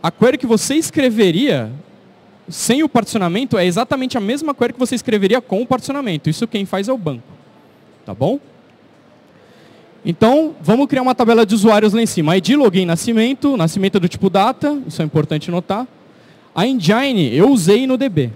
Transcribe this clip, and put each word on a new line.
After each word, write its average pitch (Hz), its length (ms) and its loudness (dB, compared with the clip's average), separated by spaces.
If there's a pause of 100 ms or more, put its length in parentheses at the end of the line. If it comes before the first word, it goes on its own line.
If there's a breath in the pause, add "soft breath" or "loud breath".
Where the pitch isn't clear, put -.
A 165 80 0
query 254 280 2
que - 80 -6
você 226 280 0
escreveria 214 960 0 (760)
sem 247 340 -2
o 311 60 0
particionamento 214 680 -2
é 180 80 2
exatamente 254 540 -2
a - 20 -2
mesma 277 340 -4
query 247 180 -2
que - 60 -16
você 254 180 -2
escreveria 214 440 0
com 202 220 -4
o 247 40 -4
particionamento. 254 640 -4
Isso 226 200 -4
quem 196 160 -4
faz 196 240 -4
é 262 40 -2
o 262 60 -2
banco. 143 300 -8 (760)
Tá 104 80 -14
bom? 165 280 -2 (1600 soft breath)
Então, 254 560 2
vamos 226 280 2
criar 262 140 -2
uma 254 120 0
tabela 226 320 4
de 196 80 0
usuários 214 380 4
lá 226 100 2
em 220 40 0
cima. 165 300 0
I 190 40 4
D, 214 160 0
login, 190 300 2
nascimento. 233 680 0
Nascimento 190 420 0
é - 20 2
do 175 80 -2
tipo - 200 -2
data. 262 560 0
Isso - 160 -12
é 165 40 -2
importante 151 440 -2
notar. 196 380 -4 (680 soft breath)
A 185 120 0
engine 214 680 0
eu 208 140 6
usei 220 360 2
no 262 100 0
D 269 120 -2
B 147 280 -2